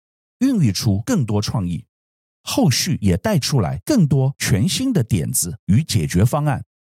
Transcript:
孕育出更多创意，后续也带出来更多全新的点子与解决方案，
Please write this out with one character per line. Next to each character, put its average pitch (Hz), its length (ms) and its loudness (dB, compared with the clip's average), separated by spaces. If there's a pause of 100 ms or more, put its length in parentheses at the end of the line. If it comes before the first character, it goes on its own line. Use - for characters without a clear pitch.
(380)
孕 254 200 2
育 131 140 4
出 98 300 -2
更 202 220 0
多 104 160 -2
创 101 280 -4
意， 85 180 -6 (560)
后 247 260 0
续 131 320 0
也 92 160 2
带 208 220 0
出 135 220 0
来 69 240 -4
更 220 240 4
多 135 300 2
全 117 300 0
新 262 240 -2
的 160 120 0
点 80 260 -2
子 - 260 -4 (100)
与 120 180 4
解 - 200 0
决 170 200 2
方 147 220 0
案， 131 180 -2 (220)